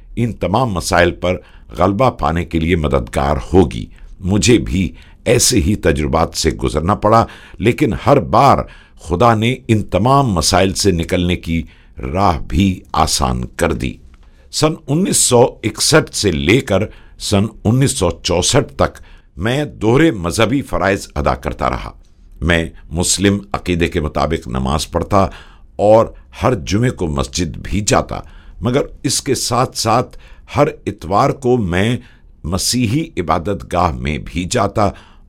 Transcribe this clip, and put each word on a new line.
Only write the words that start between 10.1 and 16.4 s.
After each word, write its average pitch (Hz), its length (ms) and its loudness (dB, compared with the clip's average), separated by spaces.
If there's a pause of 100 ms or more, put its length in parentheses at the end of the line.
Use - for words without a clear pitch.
مسائل 92 420 2
سے 101 160 2
نکلنے 87 460 0
کی 82 260 -4 (360)
راہ 78 400 0
بھی 92 420 0 (120)
آسان 64 520 0
کر 82 280 -2
دی۔ - 200 -4 (600)
سن 156 200 0 (140)
انیس 170 300 0
سو 120 260 4 (220)
اکسٹھ - 520 0
سے 101 160 0
لے 80 280 2